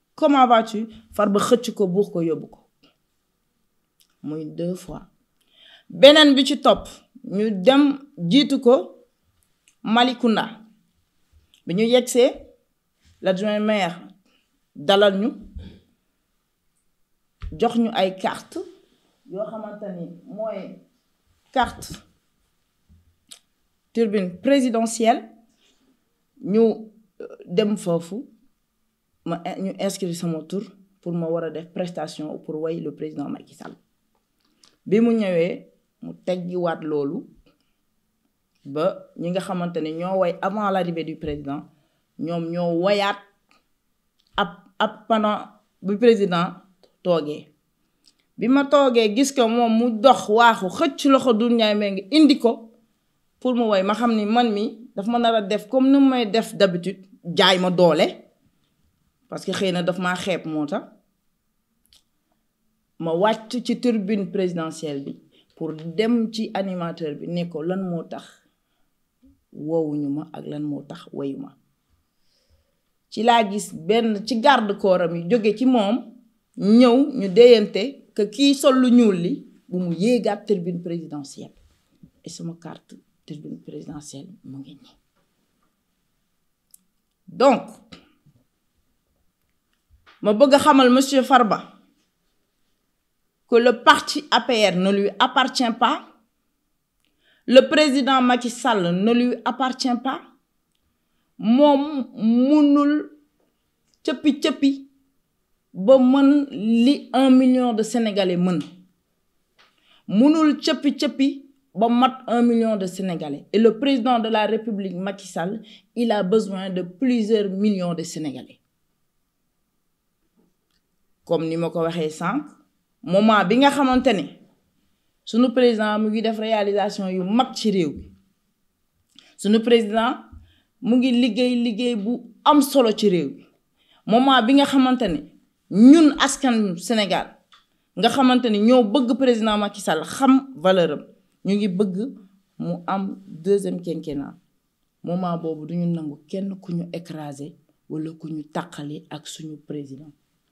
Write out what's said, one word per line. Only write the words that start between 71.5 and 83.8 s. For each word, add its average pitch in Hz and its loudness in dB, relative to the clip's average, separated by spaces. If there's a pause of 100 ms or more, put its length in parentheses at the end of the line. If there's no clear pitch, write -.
Ci - -6
laa 233 4
gis 196 -8
benn 202 -2
ci 233 -4
garde 226 2
corps 185 2
am 170 -2
yi 170 -6
jóge 208 2
ci 262 -2
moom 240 0 (440)
ñëw, 240 4
ñu 190 -4
déyante 220 6
que 214 -2
kii 277 2
sol 269 2
lu 254 4
ñuul 226 6
li 180 -6 (200)
bu 180 -6
mu 175 -4
yéegaat 208 -2
tribune 175 -4
présidentielle. 151 -12 (720)
Et 165 -16
sama 170 -12
carte - -20 (300)
tribune 156 -16
présidentielle 147 -18 (160)